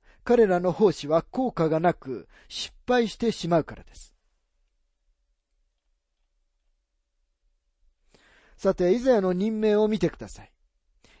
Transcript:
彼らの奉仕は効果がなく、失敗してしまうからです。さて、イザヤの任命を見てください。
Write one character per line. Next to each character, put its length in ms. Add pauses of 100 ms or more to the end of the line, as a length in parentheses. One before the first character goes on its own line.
(220)
彼 240
ら 140
の 100
奉 220
仕 160
は 140
効 280
果 180
が 120
な 120
く、 360 (200)
失 240 (140)
敗 220
し 80
て 160
し 160
ま 100
う 60
か 100
ら 80
で 120
す。 200 (4000)
さ 180
て、 180
イ 60
ザ 160
ヤ 60
の 120
任 280
命 160
を 120
見 100
て 100
く 80
だ 120
さ 160
い。 80 (680)